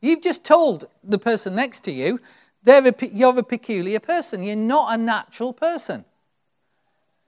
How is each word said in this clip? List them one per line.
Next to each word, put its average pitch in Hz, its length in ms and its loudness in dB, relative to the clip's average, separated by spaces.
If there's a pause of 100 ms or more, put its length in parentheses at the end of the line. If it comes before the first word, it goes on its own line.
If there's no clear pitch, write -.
You've 320 200 0
just 339 220 -2
told 285 420 2 (180)
the 196 160 -2
person 208 360 -4
next 240 260 -6
to 185 100 -10
you, 151 280 -4 (440)
they're 269 220 8
a 247 60 4
pe-, 220 220 -8
you're 254 240 2
a 240 60 -4
peculiar 208 560 -6
person. 302 440 -6
You're 208 120 -8
not 226 380 0
a 226 40 -4
natural 226 560 -6
person. 285 520 -6 (1200)